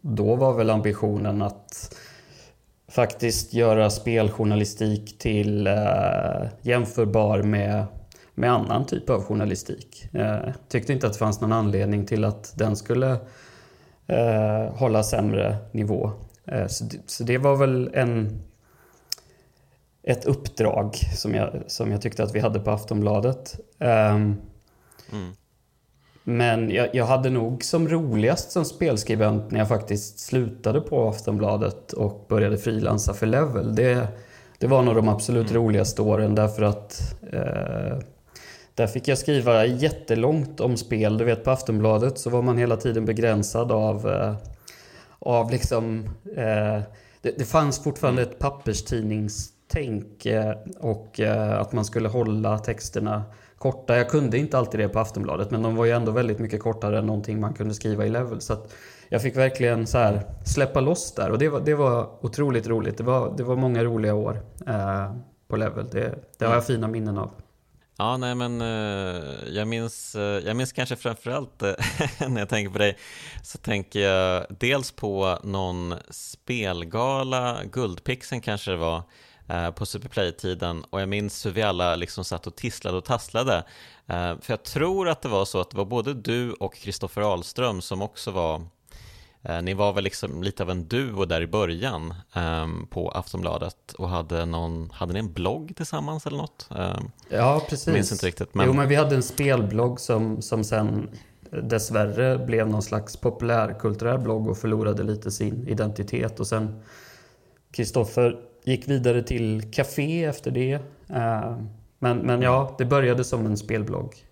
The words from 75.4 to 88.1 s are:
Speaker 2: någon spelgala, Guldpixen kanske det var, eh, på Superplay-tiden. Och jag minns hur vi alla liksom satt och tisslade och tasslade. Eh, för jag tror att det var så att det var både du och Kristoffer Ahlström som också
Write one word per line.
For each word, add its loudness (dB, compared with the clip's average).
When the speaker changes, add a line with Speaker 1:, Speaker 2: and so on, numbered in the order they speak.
Speaker 2:
någon -4
spelgala, -4
Guldpixen -4
kanske -4
det 0
var, -2
eh, -2
på -8
Superplay-tiden. -4
Och -4
jag -4
minns -4
hur -2
vi -2
alla 2
liksom -6
satt -8
och -12
tisslade -6
och -6
tasslade. 0
Eh, -4
för -6
jag -6
tror -2
att -2
det -6
var 2
så -2
att -4
det -10
var -2
både -4
du -4
och -8
Kristoffer -6
Ahlström -2
som -6
också -8